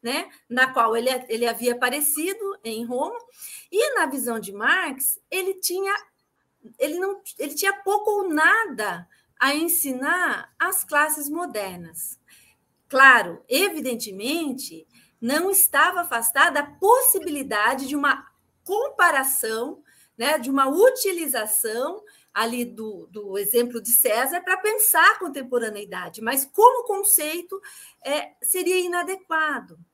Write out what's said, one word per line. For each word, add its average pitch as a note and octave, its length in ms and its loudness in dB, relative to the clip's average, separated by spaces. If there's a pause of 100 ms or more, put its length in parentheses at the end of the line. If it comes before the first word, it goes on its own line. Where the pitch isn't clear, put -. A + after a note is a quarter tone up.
né, C#4+ 280 -6 (200)
na B3+ 240 0
qual A3+ 240 2
ele, A#3+ 120 0 (200)
ele A3+ 180 0
havia A#3 260 -2
aparecido D4+ 880 -2
em A3+ 200 -8
Roma, C4 340 -4 (540)
e C5+ 220 2
na F4 140 0
visão A#3+ 320 -6
de G3+ 120 -12
Marx, C4+ 680 -2 (100)
ele F#4+ 240 -4
tinha, F#4+ 420 -4 (840)
ele D4+ 180 -2
não, G4 240 -4 (160)
ele D4+ 160 -6
tinha G4 200 0
pouco G#4 360 0
ou G4+ 200 0
nada D4+ 800 0 (320)
a C4+ 160 2
ensinar D4+ 1040 -2
às F4+ 260 -2
classes D4+ 460 0
modernas. G3 920 -8 (680)
Claro, B3 580 6
evidentemente, C4 1400 -4 (340)
não D#4 300 0
estava F4 500 2
afastada C#4+ 580 0
a C#4+ 60 -2
possibilidade C#4 1200 2
de C#4 80 -4
uma C#4+ 320 0 (360)
comparação, D4 1200 0 (320)
né, C#4 220 0
de A#3 100 -4
uma C4+ 200 2
utilização D#4 1400 0 (280)
ali A#3 320 -2
do, G#3+ 440 -10
do G3+ 280 -12
exemplo A#3 460 0
de - 80 -8
César C4 520 2
pra F#4 160 -2
pensar G4 560 4
a - 40 -2
contemporaneidade, A3 1040 -6
mas C4+ 240 0
como A#4+ 380 6
conceito, F4 760 0 (460)
é, C#4 280 -4 (100)
seria F#4 340 0
inadequado E4+ 1000 -4 (140)